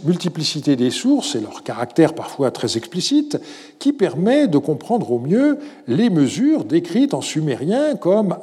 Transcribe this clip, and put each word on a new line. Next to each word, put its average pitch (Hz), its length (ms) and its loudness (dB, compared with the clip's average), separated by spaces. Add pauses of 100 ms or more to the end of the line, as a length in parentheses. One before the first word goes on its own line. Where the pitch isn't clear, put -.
multiplicité 156 720 0
des 123 140 2
sources - 440 0
et 117 60 -2
leur - 220 -12
caractère 123 520 0
parfois 117 360 -2
très 113 260 -4
explicite, 277 640 -2 (380)
qui 285 160 0
permet 202 540 2
de 147 100 2
comprendre 147 540 -2
au 120 60 0
mieux 254 400 2 (280)
les 196 240 2
mesures 156 540 2
décrites 175 500 0
en 127 80 -4
sumérien 160 720 -2
comme 190 480 2